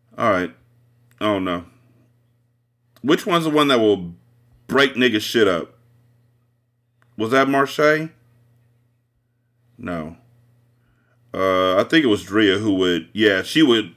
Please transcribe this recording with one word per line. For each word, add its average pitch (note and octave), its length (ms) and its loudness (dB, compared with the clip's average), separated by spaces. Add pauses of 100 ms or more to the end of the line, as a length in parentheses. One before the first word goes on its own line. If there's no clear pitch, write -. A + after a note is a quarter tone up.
(160)
All A2+ 140 -2
right. F2+ 240 -2 (640)
I G#2 60 -6
don't G2 180 -2
know. F2 200 -6 (1400)
Which D#3+ 240 0
one's E3+ 180 0
the D#3+ 60 -2
one D3 180 2
that B2+ 120 2
will F#2+ 340 0 (520)
break C3+ 280 2
niggas A2 280 0
shit A2 260 2
up? E2+ 260 -4 (1400)
Was A2 160 -6
that B2+ 160 2
Marche? D3+ 640 0 (1700)
No. E2 400 -10 (1160)
Uh, F#2 440 0
I G#2+ 80 2
think D#3+ 200 2
it C3 40 2
was G2+ 140 0
Drea G2 360 0
who G#2 160 -2
would, F2+ 380 -2
yeah, G2+ 300 0
she D#3 200 0
would, A2+ 340 2